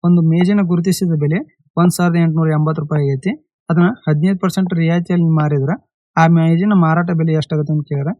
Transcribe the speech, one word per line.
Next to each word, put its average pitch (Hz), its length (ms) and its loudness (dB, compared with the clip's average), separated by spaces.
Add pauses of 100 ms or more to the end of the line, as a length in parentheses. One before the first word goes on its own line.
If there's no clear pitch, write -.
ಒಂದು 175 260 4
ಮೇಜಿನ 180 320 2 (100)
ಗುರುತಿಸಿದ 175 480 -2
ಬೆಲೆ 151 200 0 (380)
ಒಂದ್ 175 200 2
ಸಾವಿರದ 175 260 0
ಎಂಟುನೂರ 160 340 0
ಎಂಬತ್ತು 156 260 -2
ರೂಪಾಯಿ 147 220 -2
ಆಗೈತಿ. 139 260 -2 (380)
ಅದನ್ನ 175 200 2 (140)
ಹದಿನೈದು 165 360 0
ಪರ್ಸೆಂಟ್ 185 340 -2
ರಿಯಾಯಿತಿಯಲ್ಲಿ 170 560 0 (100)
ಮಾರಿದ್ರ 147 320 -2 (440)
ಆ 165 80 4 (140)
ಮೇಜಿನ 165 360 2 (120)
ಮಾರಾಟ 170 240 0 (100)
ಬೆಲೆ 160 140 0
ಎಷ್ಟಾಗುತ್ತೆ 151 400 -4
ಅಂತ 151 160 -2
ಕೇಳ್ಯಾರ. 143 300 -4